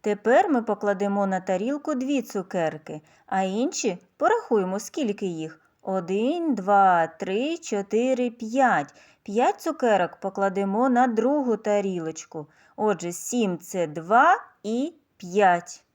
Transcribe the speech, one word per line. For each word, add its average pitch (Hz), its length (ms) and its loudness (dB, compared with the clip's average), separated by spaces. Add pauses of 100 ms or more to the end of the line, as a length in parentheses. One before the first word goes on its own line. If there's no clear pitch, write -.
Тепер 226 480 2
ми 254 140 2
покладемо 202 640 -2
на 190 140 -2
тарілку 254 540 -2
дві 262 280 -2
цукерки, 160 800 -6 (240)
а 190 160 -2
інші 202 560 -2 (180)
порахуємо, 226 640 0
скільки 208 460 -6
їх. 160 340 -8 (220)
Один, 220 720 -2
два, 190 520 4
три, 220 520 -4
чотири, 240 720 0
п'ять. 226 640 0 (280)
П'ять 247 380 0
цукерок 214 560 0
покладемо 196 720 0
на 247 180 4
другу 247 500 0
тарілочку. 180 880 -4 (300)
Отже, 175 360 -2
сім — 196 480 -2
це 175 260 -4
два 202 500 4 (260)
і 247 320 -4 (220)
п'ять. 180 680 0 (100)